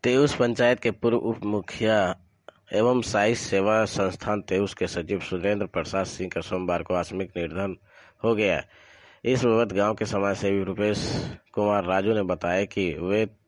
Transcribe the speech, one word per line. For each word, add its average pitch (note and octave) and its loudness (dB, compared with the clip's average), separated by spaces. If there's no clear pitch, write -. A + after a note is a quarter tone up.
तेउस C3+ 4
पंचायत A#2+ 2
के A#2 0
पूर्व A#2 0
उप A2+ -2
मुखिया G#2 0
एवं A#2+ 4
साई A2 2
सेवा G#2+ 2
संस्थान G2+ -2
तेउस F#2+ -2
के F#2 -4
सचिव F2 -4
सुरेंद्र G2 -2
प्रसाद F#2 -4
सिंह F2+ -8
का F#2 -2
सोमवार F2 -2
को F#2 -4
आकस्मिक F#2 -4
निधन F2 -4
हो A2+ 4
गया। G2 0
इस B2 0
बाबत A2+ 4
गांव G2+ 2
के G#2+ -4
समाजसेवी G2+ 0
रूपेश G2+ -2
कुमार G#2 2
राजू G2 2
ने G#2+ 0
बताया F2+ 0
कि F#2 -2
वे G2 0